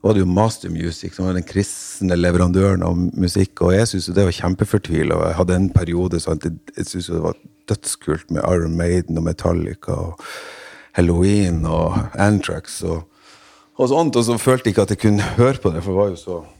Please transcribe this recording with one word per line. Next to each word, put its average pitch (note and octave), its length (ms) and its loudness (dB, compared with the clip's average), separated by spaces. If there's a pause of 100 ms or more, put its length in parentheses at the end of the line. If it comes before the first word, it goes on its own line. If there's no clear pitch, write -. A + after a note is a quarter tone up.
var G2 140 2
det F#2+ 80 4
jo - 20 2
Master F#2 480 0
Music E2 400 -8
som F#2 140 -4
var F2+ 80 -2
den F2+ 100 -2
kristne - 720 -4
leverandøren F2+ 680 2
av F2 140 0
musikk, F2+ 640 0
og F2+ 140 4
jeg A2 100 4
synes F#2 240 -6
jo F2 60 -4
det G2 100 6
var F2 80 0
kjempefortvilet, F2+ 800 0
og D#2+ 140 0
jeg E2 100 -2
hadde F2+ 220 2
en F#2+ 100 2
periode E2+ 500 0
sånn E2+ 200 -2
at - 80 -6
jeg, E2 80 -4 (220)
jeg - 120 -6
synes F2+ 200 -8
jo F2 100 -6
det D#2+ 80 -4
var F2 100 -4 (320)
dødskult - 640 -4
med - 120 -2
Iron E2 320 2
Maiden E2+ 420 0
og D#2+ 100 -2
Metallica E2+ 680 -2
og E2+ 300 -8 (760)
Helloween F2 720 4
og E2 240 0 (240)
Anthrax G2 680 0
og, E2 200 -4 (720)
og C3 160 2
sånt, D3+ 240 2
og A#2 80 2
så A#2 160 0
følte C3 260 2
jeg G2+ 60 0
ikke G2 140 2
at G2+ 80 0
jeg - 100 -10
kunne G#2 320 4
høre C3 240 4
på - 100 0
det, D#2+ 140 -6
for F#2+ 80 -4
det F#2 80 2
var G2+ 80 2
jo F2 80 -8
så F2 220 -10 (200)